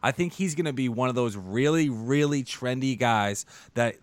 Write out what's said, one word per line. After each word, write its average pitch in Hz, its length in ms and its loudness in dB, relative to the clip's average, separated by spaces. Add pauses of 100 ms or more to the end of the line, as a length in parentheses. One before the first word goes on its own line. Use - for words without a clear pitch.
I 127 80 2
think 175 220 -4
he's 180 220 -2
gonna 160 180 -2
be 127 160 0
one 120 200 0
of 123 60 -2
those 117 220 0
really, 139 520 2
really 139 540 0
trendy 127 560 -2
guys 107 460 2 (300)
that, 117 280 0